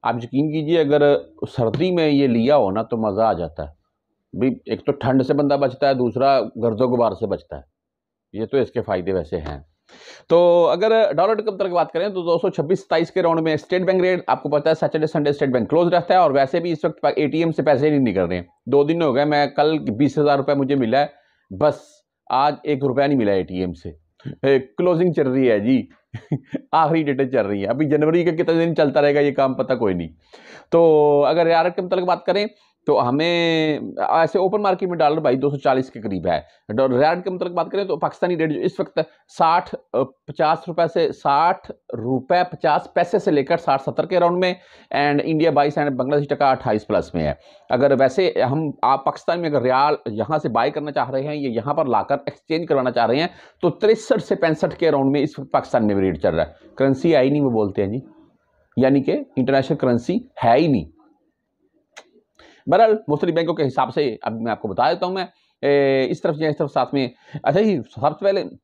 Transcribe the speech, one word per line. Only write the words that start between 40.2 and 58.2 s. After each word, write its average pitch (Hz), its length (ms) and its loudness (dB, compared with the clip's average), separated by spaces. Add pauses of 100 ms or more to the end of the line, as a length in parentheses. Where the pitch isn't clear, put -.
पचास 160 400 -2
रुपये 170 200 -2
से 165 240 0
साठ 156 580 0 (240)
रुपये 131 500 -2
पचास 160 500 -2
पैसे 180 240 0
से 185 120 0
लेकर 151 260 2
साठ 170 240 0
सत्तर - 260 -4
के 185 120 0
राउंड 175 200 2
में 180 220 -2 (360)
and 143 240 2
इंडिया 160 300 0
बाईस 147 280 0
and 147 140 -2
बांग्लादेश 139 380 -2
टका 139 200 2
अट्ठाईस 117 340 -2
प्लस 90 300 -2
में 82 80 -2
है। 73 140 -2 (340)
अगर 135 240 2
वैसे 135 460 2
हम, 143 320 0 (120)
आप 139 220 2
पाकिस्तान 170 340 -4
में 165 80 -4
अगर 143 140 0
रियाल 131 360 2 (140)
यहाँ 110 260 -4
से 156 120 -4
बाय 117 200 0
करना 147 200 -8
चाह 131 200 -4
रहे 135 120 -4
हैं 151 120 -8
या 139 160 -6
यहाँ 113 240 -4
पर 156 140 0
लाकर 117 400 0
एक्सचेंज 165 400 -6
करवाना 131 220 0
चाह 117 160 0
रहे 127 140 2
हैं 170 100 -2 (320)
तो 170 80 2
तिरसठ 220 520 0
से - 140 -2
पैंसठ 160 420 -2
के 165 120 2
राउंड 135 220 0
में 143 80 0
इस 147 180 -4
वक्त 135 140 -14
पाकिस्तान 123 320 0
में 101 120 2
भी 98 60 2
रेट 87 200 0
चल 85 120 0
रहा 78 100 0
है। - 340 -16
करेंसी 135 340 2
है 131 120 4
ही 135 60 2
नहीं, 147 100 0
वो 139 120 0
बोलते 104 300 -2
हैं 98 80 -2
जी, 127 120 -8 (720)